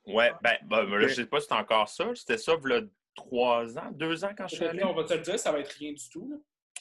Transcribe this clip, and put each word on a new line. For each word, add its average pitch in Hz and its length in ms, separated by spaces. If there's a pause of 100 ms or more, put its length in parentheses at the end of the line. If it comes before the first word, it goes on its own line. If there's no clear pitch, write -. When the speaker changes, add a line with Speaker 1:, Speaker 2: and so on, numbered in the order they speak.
Speaker 1:
Ouais, 113 260 (120)
ben, 117 200
ben, 107 220
mais 101 120
là, 107 60
Speaker 2:
Ok. 127 60
Speaker 1:
je 135 60
sais 120 120
pas 147 120
si 147 80
c'est - 80
encore 107 320
ça. 208 280
C'était 117 220
ça, 156 200
v'là 127 240 (340)
trois 120 600
ans, - 140
deux 160 340
ans 202 120
quand 185 100
je - 80
suis - 100
Speaker 3:
Peut-être 165 80
Speaker 1:
allé. 185 100
Speaker 3:
on 180 100
va 156 120
te 175 80
le 160 80
dire, - 180
ça 170 140
va 147 60
être 139 120
rien 147 220
du - 160
tout, 214 200
là. 294 80 (440)